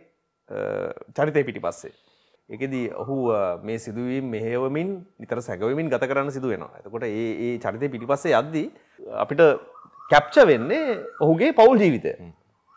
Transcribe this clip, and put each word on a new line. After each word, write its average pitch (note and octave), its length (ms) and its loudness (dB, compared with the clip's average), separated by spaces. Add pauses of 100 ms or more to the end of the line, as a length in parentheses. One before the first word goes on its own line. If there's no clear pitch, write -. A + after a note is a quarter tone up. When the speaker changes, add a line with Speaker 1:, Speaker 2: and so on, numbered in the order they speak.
(500)
Speaker 1:
අ, G2+ 80 -10 (520)
චරිතය C#3+ 340 0
පිටිපස්සේ. G#2+ 480 -8 (580)
ඒකෙදි B2+ 320 -6 (100)
ඔහු, C3 240 -8 (120)
අ, G2 300 0
මේ G#2+ 200 -8
සිදුවීම් B2 480 -6
මෙහෙයවමින් B2+ 640 -4 (260)
නිතර A#2 260 -8
සැඟවෙමින් A#2 480 -4
ගත B2 180 0
කරන්න C#3 240 -2
සිදු C3 160 -8
වෙනවා. F2+ 280 -6
එතකොට A2 280 -12
ඒ, A#2 60 -6 (320)
ඒ A#2+ 180 -4
චරිතය A#2 300 -4
පිටිපස්සේ C3+ 420 -2
යද්දී D3+ 360 0 (440)
අපිට A2+ 300 0 (640)
කැප්චර් D3+ 420 6
වෙන්නේ D#3 360 2 (340)
ඔහුගේ E3 340 4
පෞල් A#3+ 260 8
ජීවිතය. C#3+ 340 2
Speaker 2:
හ්ම්. E2+ 200 -14 (460)